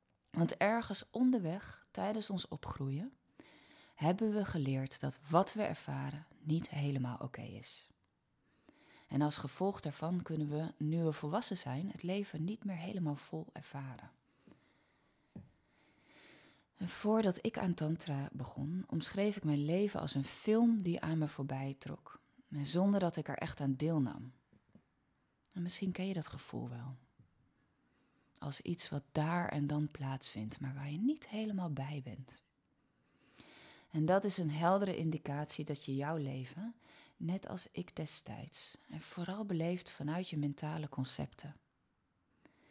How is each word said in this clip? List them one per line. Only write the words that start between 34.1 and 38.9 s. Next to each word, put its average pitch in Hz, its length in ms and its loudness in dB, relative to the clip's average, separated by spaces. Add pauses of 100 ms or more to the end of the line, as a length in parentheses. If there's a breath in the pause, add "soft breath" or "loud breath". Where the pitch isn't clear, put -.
is 202 140 0
een 165 140 2
heldere 185 440 4
indicatie 151 720 -2
dat 143 200 -4
je 135 100 -2
jouw 147 220 0
leven, 139 580 -4 (420 loud breath)
net 180 300 -2
als - 240 -6
ik 175 240 -8
destijds, - 840 -6 (120)
en 156 120 -8